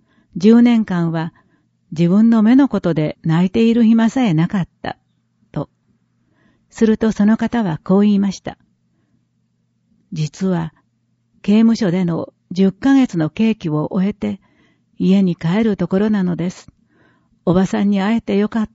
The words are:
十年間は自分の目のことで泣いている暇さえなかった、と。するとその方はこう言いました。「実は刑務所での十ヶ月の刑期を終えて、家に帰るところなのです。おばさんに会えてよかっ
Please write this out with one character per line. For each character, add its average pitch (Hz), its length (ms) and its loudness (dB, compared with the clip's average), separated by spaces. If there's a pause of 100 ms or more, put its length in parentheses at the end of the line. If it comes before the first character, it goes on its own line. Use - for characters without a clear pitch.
(360)
十 220 240 6
年 240 240 2
間 170 280 -4
は 160 200 -8 (600)
自 165 160 0
分 208 200 4
の 226 140 4
目 226 140 4
の 269 120 4
こ 202 120 -4
と 170 120 -2
で 151 300 -4
泣 160 240 0
い 190 40 -8
て 226 120 0
い 226 100 4
る 233 120 2
暇 226 260 4
さ 269 140 -2
え 190 100 0
な 160 140 0
か 196 140 -4
っ 156 60 -6 (140)
た、 - 160 -12 (540)
と。 - 180 -10 (1000)
す - 160 -2
る 220 120 0
と 226 140 -2
そ 202 120 -2
の 214 120 2
方 233 260 -4
は 165 220 -4
こ 185 140 0
う - 20 2
言 208 140 2
い 196 40 0
ま 196 140 -2
し - 80 -18
た。 - 180 -14 (1500)
「実 156 360 -6
は 165 260 -4 (680)
刑 196 180 0
務 226 160 4
所 202 140 -2
で 185 140 -2
の 170 280 -6 (180)
十 190 220 0
ヶ 269 220 0
月 254 240 0
の 156 120 -2
刑 220 240 0
期 196 140 -8
を 151 240 -4
終 190 160 -2
え 208 60 -6
て、 208 260 -8 (560)
家 190 260 2
に 175 140 0
帰 180 260 -2
る 214 140 -2
と 175 120 -4
こ 190 120 -2
ろ 220 100 -2
な 202 140 -2
の 180 120 -4
で 170 140 -6
す。 - 180 -18 (760)
お 175 80 0
ば 185 140 2
さ 214 160 -4
ん 202 80 0
に 202 100 -2
会 208 160 -2
え 226 40 -4
て 202 160 -6
よ 208 120 -2
か 220 140 -4
っ 214 120 -8